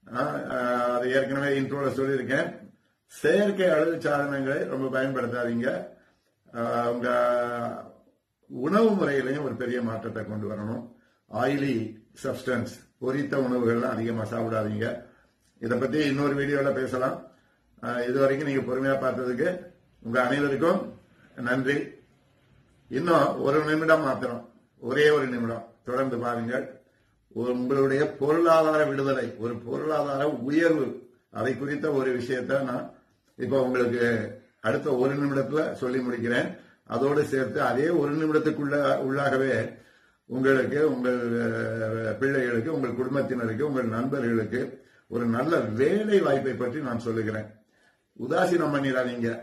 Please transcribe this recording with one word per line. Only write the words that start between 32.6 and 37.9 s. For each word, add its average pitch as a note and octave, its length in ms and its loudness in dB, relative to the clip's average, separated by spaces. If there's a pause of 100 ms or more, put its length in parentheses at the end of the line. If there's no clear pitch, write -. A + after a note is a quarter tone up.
நான் B2 300 -6 (440)
இப்ப B2+ 240 2
உங்களுக்கு A#2 720 2 (300)
அடுத்த A2+ 340 0
ஒரு C3+ 200 2
நிமிடத்துல C#3+ 580 0
சொல்லி B2+ 260 -2
முடிக்கிறேன். A#2+ 580 -2 (280)
அதோடு C#3 380 2
சேர்த்து C3 380 0
அதே C3 280 2
ஒரு D3 260 2